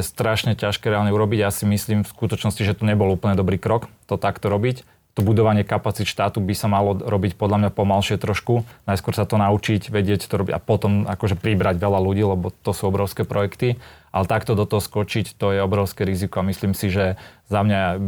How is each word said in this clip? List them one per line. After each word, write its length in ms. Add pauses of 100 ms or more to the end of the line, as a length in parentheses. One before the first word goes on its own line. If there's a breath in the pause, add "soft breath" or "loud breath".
strašne 560
ťažké 320
reálne 240
urobiť. 240
Ja 160
si 120
myslím 360
v 80
skutočnosti, 520
že 120
to 120
nebol 240
úplne 280
dobrý 240
krok, 240 (240)
to 40
takto 360
robiť. 320 (320 soft breath)
To 80
budovanie 400
kapacít 480
štátu 320
by 160
sa 80
malo 320
robiť 400
podľa 240
mňa 80
pomalšie 480
trošku. 480 (160 loud breath)
Najskôr 320
sa 80
to 160
naučiť, 480
vedieť 400
to 80
robiť 160
a 80
potom 480
akože 320
pribrať 400
veľa 240
ľudí, 240
lebo 240
to 240
sú 160
obrovské 320
projekty. 560 (320 loud breath)
Ale 160
takto 320
do 80
toho 160
skočiť, 560
to 160
je 80
obrovské 400
riziko 400
a 80
myslím 240
si, 160
že 240 (320 loud breath)
za 160
mňa 180 (280)